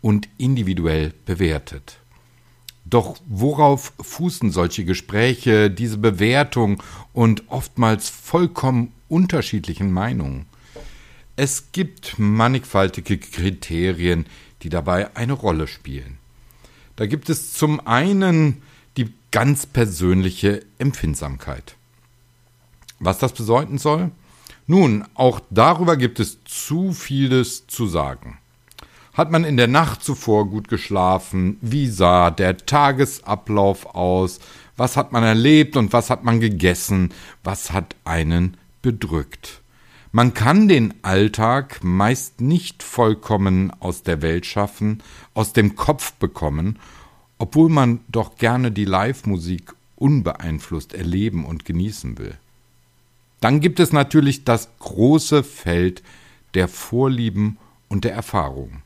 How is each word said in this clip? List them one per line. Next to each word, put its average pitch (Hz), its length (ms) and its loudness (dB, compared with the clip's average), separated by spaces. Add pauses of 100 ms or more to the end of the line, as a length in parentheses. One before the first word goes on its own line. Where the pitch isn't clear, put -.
und 104 260 0 (100)
individuell 87 760 -2 (120)
bewertet. 78 720 -4 (840)
Doch 110 340 0 (100)
worauf 139 720 0
fußen 160 500 -4
solche 87 320 -2
Gespräche, 107 880 2
diese 107 280 -4
Bewertung 110 840 0 (320)
und 113 340 2
oftmals 113 640 -2
vollkommen 131 840 -2 (160)
unterschiedlichen 110 840 -2
Meinungen? 90 540 -4 (920)
Es - 360 -4
gibt - 460 -8
mannigfaltige 104 1000 0
Kriterien, 87 1080 -2 (380)
die 82 60 -10
dabei 90 460 -4
eine 117 180 -4
Rolle 85 340 -2
spielen. 65 500 -14 (760)
Da 110 100 -4
gibt 139 240 -6
es - 240 -6
zum 151 320 -2
einen 160 760 2 (360)
die 117 160 -4 (180)
ganz 139 340 2
persönliche 92 1000 0 (120)
Empfindsamkeit. 76 1000 -6 (1200)
Was 92 200 -2
das 127 140 -2
bedeuten 127 440 0
soll? 156 340 0 (560)
Nun, 139 460 4
auch 127 260 2 (100)
darüber 160 480 4
gibt 123 220 -2
es - 240 -6
zu 180 500 -4
vieles 131 760 -2
zu 117 200 -6
sagen. 73 500 -6 (760)
Hat 156 160 0
man 165 140 2
in 151 140 0
der 123 100 6
Nacht 135 360 2
zuvor 107 440 0
gut 104 220 -8
geschlafen? 92 880 -2
Wie 131 280 -2
sah 90 440 4
der 92 260 0
Tagesablauf 120 1400 0
aus? 92 460 0 (380)
Was 123 180 -2
hat - 160 -2
man 117 120 2
erlebt 143 520 4
und 110 160 2
was 120 180 0
hat - 140 -2
man 117 160 2
gegessen? 92 760 0 (300)
Was 95 300 -8
hat 92 320 -6
einen 85 500 -2 (260)
bedrückt? 104 800 -6 (520)
Man 120 200 4
kann 180 360 4
den 123 320 4
Alltag 110 840 0
meist 98 560 0
nicht 160 440 -2
vollkommen 98 880 0 (100)
aus 90 220 -8
der 82 180 -2
Welt 82 240 -2
schaffen, 107 580 -4 (300)
aus 107 180 -2
dem 104 240 4
Kopf - 380 -2
bekommen, 80 640 -4 (580)
obwohl 160 320 4
man 127 380 2
doch - 300 -6
gerne 123 340 0
die 104 140 -2
Live-Musik 95 880 -2 (240)
unbeeinflusst 82 960 -2
erleben 90 520 -4
und 78 200 -10
genießen 85 520 -6
will. 50 200 -12 (1040)
Dann 127 180 4
gibt 165 220 2
es 165 100 4
natürlich 143 540 2
das 117 240 0 (100)
große 143 640 2
Feld 90 580 -2 (520)
der 110 140 2
Vorlieben 113 880 -2 (300)
und 98 160 -4
der 117 100 -2
Erfahrungen. 69 720 -6